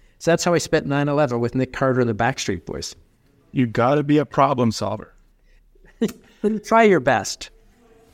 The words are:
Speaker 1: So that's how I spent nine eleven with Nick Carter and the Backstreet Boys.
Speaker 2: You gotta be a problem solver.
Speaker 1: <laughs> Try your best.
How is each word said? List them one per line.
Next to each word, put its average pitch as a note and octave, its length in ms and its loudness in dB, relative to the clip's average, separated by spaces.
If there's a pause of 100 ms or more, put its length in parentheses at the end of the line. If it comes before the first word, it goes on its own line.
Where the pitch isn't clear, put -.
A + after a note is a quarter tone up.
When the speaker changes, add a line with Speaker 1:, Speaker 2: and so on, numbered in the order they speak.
(180)
Speaker 1:
So - 140 0
that's E3+ 140 0
how F3 80 2
I D#3+ 60 2
spent D#3 280 -2
nine C#3+ 220 0
eleven C#3 320 0
with A#2+ 120 -4
Nick C3 200 -2
Carter C3 260 0
and A#2+ 100 2
the A2 60 -2
Backstreet A2 500 -4
Boys. - 300 -10 (560)
Speaker 2:
You C3 160 0
gotta B2+ 360 2
be D3 140 2
a D3 80 2
problem C3 460 2
solver. G2+ 420 -8 (840)
Speaker 1:
<laughs> - 640 -4
Try A3+ 200 2
your F#3+ 160 6
best. B2 520 -2 (640)